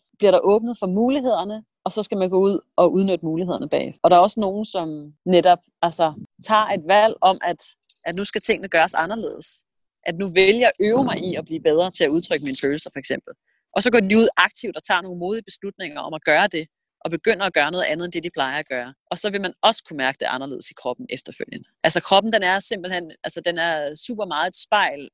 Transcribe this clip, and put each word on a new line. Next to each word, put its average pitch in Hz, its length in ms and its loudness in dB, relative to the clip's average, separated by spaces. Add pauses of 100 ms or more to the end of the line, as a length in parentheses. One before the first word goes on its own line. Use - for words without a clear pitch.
(180)
bliver 202 120 6
der 185 80 6
åbnet 220 400 2
for 202 80 -4
mulighederne, 220 760 -2 (220)
og 196 80 -4
så 214 100 -4
skal 202 160 -4
man 185 120 0
gå 185 80 2
ud 196 220 2 (160)
og 175 160 6
udnytte 190 320 0
mulighederne 160 440 -4
bag. 131 340 -2
Og 170 80 6
der 180 60 8
er 175 40 10
også 208 200 2
nogen, 208 240 -4
som 156 480 -8 (140)
netop, 175 320 6 (240)
altså, 165 300 0 (340)
tager 214 200 2
et 196 200 -4
valg 208 340 4
om, 185 240 4
at, 175 200 -4 (400)
at 170 120 -6
nu 202 80 -4
skal 208 160 -6
tingene - 280 -2
gøres 170 260 2
anderledes. 185 520 -6 (600)
At 170 120 -4
nu 196 160 -4
vælger 190 260 6
jeg 240 80 6 (100)
at 202 80 2
øve 240 180 4
mig 247 200 -2
i 180 100 -4
at - 100 -6
blive - 180 -8
bedre 170 280 4
til - 140 0
at 143 60 2
udtrykke 156 340 -2
mine 135 180 -4
følelser, 143 320 -4
for - 40 -8
eksempel. - 340 -8 (440)
Og 202 60 2
så 240 80 4
går 226 100 6
de 196 180 2
ud 226 180 6
aktivt 202 400 0
og 156 60 -14
tager 185 180 0
nogle 180 180 -12
modige 202 240 -6
beslutninger 185 580 -10
om 156 140 -10
at 156 100 -10
gøre 165 220 4
det, 160 200 -4 (380)
og 170 60 -4
begynder 190 360 0
at 180 60 -2
gøre 147 180 2
noget 175 140 -2
andet, 165 200 -2
end 175 80 -8
det, 170 120 -6
de 170 100 -6
plejer 139 240 -2
at 156 100 -8
gøre. 127 260 -8 (160)
Og 180 80 -6
så 214 120 -4
vil 202 100 -4
man 190 120 -6 (100)
også 220 260 2
kunne 160 80 -12
mærke 135 240 -2
det - 60 -6
anderledes 135 440 -8
i - 40 -20
kroppen 127 360 -8
efterfølgende. - 580 -12 (160)
Altså, 165 160 2
kroppen, 202 320 2
den 214 100 0
er 185 160 2
simpelthen, 180 520 -6 (140)
altså, 165 160 -8
den 170 180 -4
er 156 360 -4
super 208 320 -8
meget 165 220 -2
et 190 60 -8 (120)
spejl 147 480 0